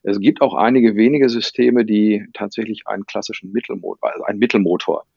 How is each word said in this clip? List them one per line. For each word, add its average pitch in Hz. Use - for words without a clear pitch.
Es 101
gibt 101
auch 135
einige 113
wenige 131
Systeme, 120
die 107
tatsächlich 110
einen 101
klassischen 104
Mittelmotor, 95
also -
einen 101
Mittelmotor, 90